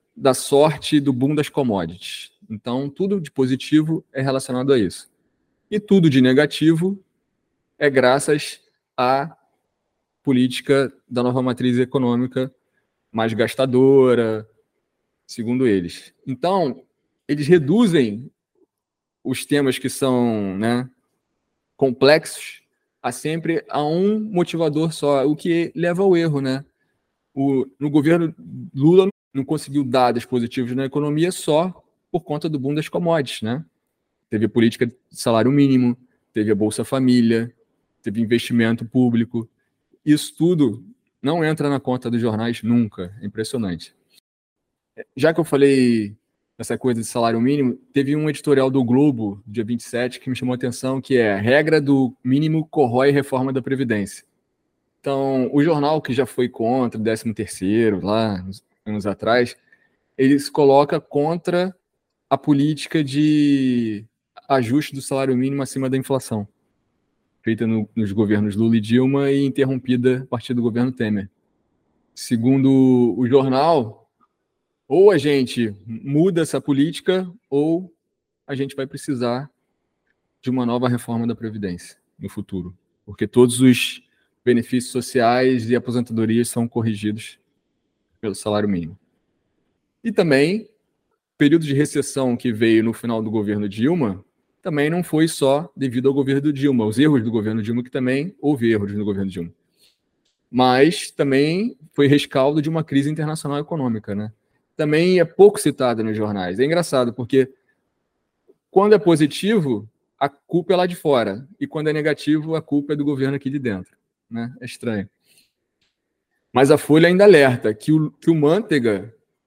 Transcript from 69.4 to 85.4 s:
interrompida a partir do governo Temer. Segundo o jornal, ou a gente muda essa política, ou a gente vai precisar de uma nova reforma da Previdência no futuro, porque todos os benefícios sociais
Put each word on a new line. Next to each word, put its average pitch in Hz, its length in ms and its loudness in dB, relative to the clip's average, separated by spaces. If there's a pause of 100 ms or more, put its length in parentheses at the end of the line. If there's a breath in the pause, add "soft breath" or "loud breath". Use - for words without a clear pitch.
interrompida 127 800 0
a 131 40 -14
partir 123 280 -8
do 120 80 -2
governo 120 300 -2
Temer. 104 360 -4 (880)
Segundo 127 1040 2
o 127 80 0
jornal, 135 760 2 (840)
ou 190 240 6
a 190 60 4
gente 127 580 0 (120)
muda 147 560 0
essa 147 180 -4
política, 170 720 -2 (180)
ou 165 440 -2 (540)
a 143 80 -10
gente 135 220 -6
vai 135 100 -6
precisar 131 640 -6 (920)
de - 80 -4
uma 127 160 -2
nova 120 220 -2
reforma 117 380 -4
da 117 80 -4
Previdência 104 640 -10 (220)
no 101 100 -12
futuro, 90 480 -10 (280)
porque 101 220 -6
todos 123 340 4
os - 420 2 (420)
benefícios 120 480 -2
sociais 123 800 0